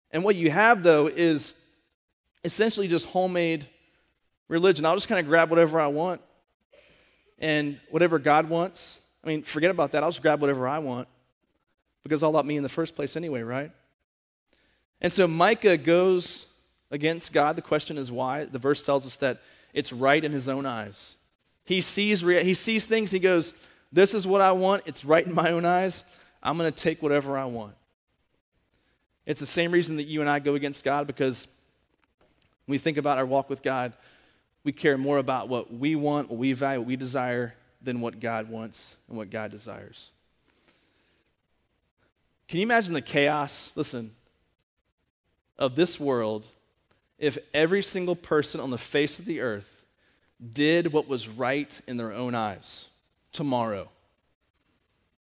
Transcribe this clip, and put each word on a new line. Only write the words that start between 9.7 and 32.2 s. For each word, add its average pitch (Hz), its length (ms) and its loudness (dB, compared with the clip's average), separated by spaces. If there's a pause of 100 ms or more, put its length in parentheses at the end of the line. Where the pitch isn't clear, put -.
about 160 220 0
that. 147 100 2
I'll - 80 2
just 131 100 -8
grab 151 180 4
whatever 139 280 0
I 143 100 -2
want 131 300 -6 (960)
because 147 140 0
it's 147 60 0
all 156 60 4
about 156 160 2
me 147 100 -2
in 143 80 -2
the 131 60 -4
first - 260 -6
place 143 200 -6
anyway, 156 260 -6
right? 131 300 -6 (1300)
And 175 100 0
so 185 160 4
Micah 180 500 4
goes 175 680 2 (420)
against 151 440 -4
God. 151 220 2
The 170 60 -6
question 151 360 -2
is 127 140 -8
why. 131 340 -4
The 131 140 -10
verse 139 240 0
tells 139 220 0
us 127 120 -12
that 127 240 -2 (320)
it's 143 180 -4
right 135 320 2
in 151 80 -2
his 135 160 -4
own 139 180 -4
eyes. 107 500 -10 (500)
He 185 160 2
sees 202 420 0
rea-, 175 200 6
he 185 100 4
sees 220 340 0
things. 220 240 0
He 190 80 0
goes, 175 340 2 (380)
"This 190 220 6
is 196 120 -2
what 196 160 4
I 190 120 8
want. 185 320 2
It's 156 200 -10
right 160 200 6
in 180 80 -6
my 165 180 2
own 170 140 0
eyes. 180 380 0 (380)
I'm 147 160 -2
gonna 165 140 0
take 160 320 -4
whatever 143 340 0
I 135 80 -4
want." 110 300 -8 (1500)
It's 147 160 -6
the 143 40 -6
same 170 260 0
reason 160 260 0
that 147 80 -4
you 151 160 -4
and 147 80 0
I 147 100 2
go 143 160 0
against 143 280 -6
God, 143 220 0
because 135 420 -4 (1160)